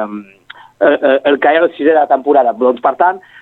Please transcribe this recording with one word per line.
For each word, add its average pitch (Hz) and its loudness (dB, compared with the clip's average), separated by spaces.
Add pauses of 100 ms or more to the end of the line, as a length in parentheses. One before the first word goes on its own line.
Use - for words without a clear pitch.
Em, 104 -10 (580)
eh, 147 2
eh, 135 0
el 139 0
K 151 2
R 165 2
és 165 -4
sisè 147 0
de 156 2
la 143 0
temporada. 135 0
Doncs, 123 0
per 135 -2
tant, 185 -2 (220)